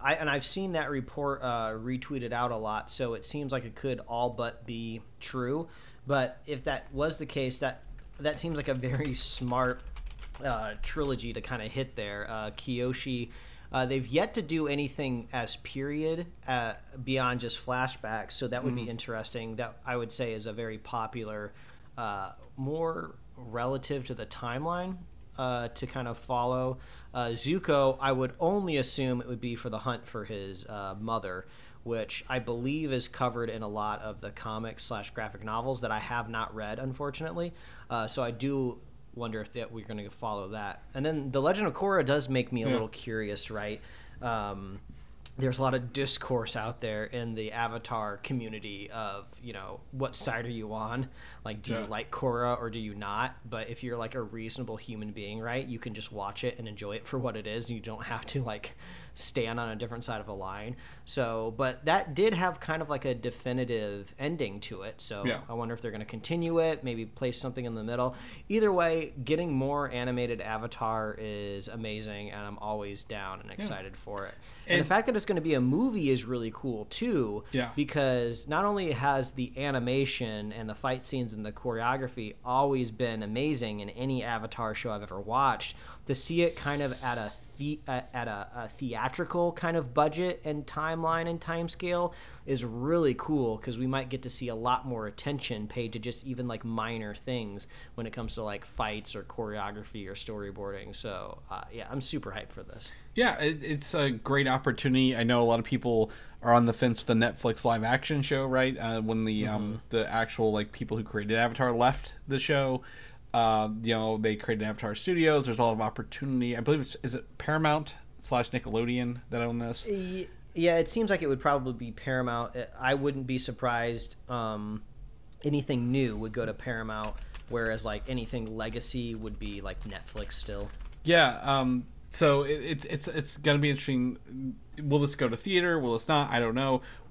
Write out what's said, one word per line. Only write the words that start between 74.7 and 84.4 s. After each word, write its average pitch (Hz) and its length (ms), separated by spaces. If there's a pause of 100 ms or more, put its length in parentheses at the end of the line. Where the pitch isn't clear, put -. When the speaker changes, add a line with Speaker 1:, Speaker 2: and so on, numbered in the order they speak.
Speaker 1:
the - 20
Speaker 2:
And 165 80
Speaker 1:
fact 196 200
that 247 80
it's 208 100
gonna 180 160
be 156 120
a 131 80
movie 170 480
is 120 160
really 120 300
cool, 113 300
too, 131 680
Speaker 2:
Yeah. 120 240
Speaker 1:
because 131 720
not 160 180
only 196 280
has 135 400
the 123 240
animation 127 960
and 110 160
the 104 60
fight 127 300
scenes 123 280
and 107 120
the 107 60
choreography 120 920
always 131 460
been 110 320
amazing 113 600
in 101 100
any 127 320
Avatar 113 500